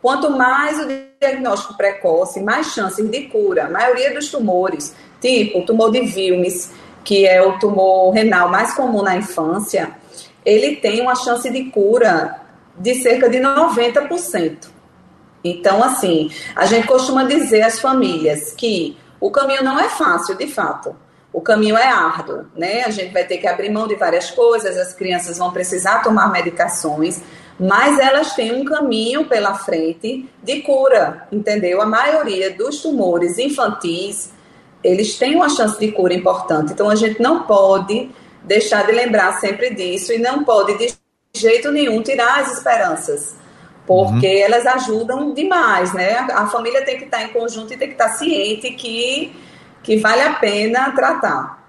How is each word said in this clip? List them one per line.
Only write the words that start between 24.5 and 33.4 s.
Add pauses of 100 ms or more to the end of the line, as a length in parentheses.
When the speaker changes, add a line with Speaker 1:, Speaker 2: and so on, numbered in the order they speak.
Speaker 1:
as
crianças
vão
precisar
tomar
medicações, (380)
mas
elas
têm
um
caminho
pela
frente (140)
de
cura,
entendeu?
A
maioria
dos
tumores
infantis, (520)